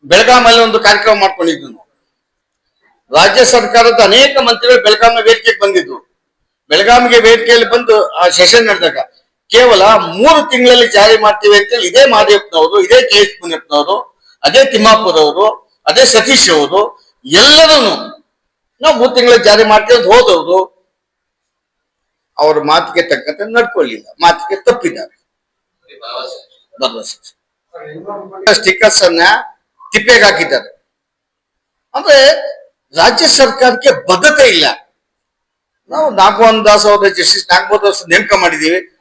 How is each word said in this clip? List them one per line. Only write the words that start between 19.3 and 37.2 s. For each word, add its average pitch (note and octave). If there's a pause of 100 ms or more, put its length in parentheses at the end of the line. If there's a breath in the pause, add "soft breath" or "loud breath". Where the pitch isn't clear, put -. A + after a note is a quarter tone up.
ಜಾರಿ G#3+
ಮಾಡ್ತೀವಿ G#3+
ಅಂತ F3
ಹೋದವರು F#3 (1600)
ಅವ್ರ D3+
ಮಾತಿಗೆ E3
ತಕ್ಕಂತೆ G3
ನಡ್ಕೊಳ್ಳಿಲ್ಲ, F#3+ (140)
ಮಾತಿಗೆ -
ತಪ್ಪಿದ್ದಾರೆ. - (1600)
ಭರವಸೆ. A2+ (1200)
ಸ್ಟಿಕ್ಕರ್ಸ್ G3
ಅನ್ನ E3+ (720)
ತಿಪ್ಪೆಗೆ G#3+
ಹಾಕಿದ್ದಾರೆ. - (1040)
ಅಂದ್ರೆ C#4+ (640)
ರಾಜ್ಯ A#3
ಸರ್ಕಾರಕ್ಕೆ B3
ಬದ್ಧತೆ D4
ಇಲ್ಲ. E3+ (1300)
ನಾವು D4+
ನಾಗಮೋಹನ್ G#3+
ದಾಸ್ G#3
ಅವ್ರ, G#3
ಜಸ್ಟಿಸ್ F#3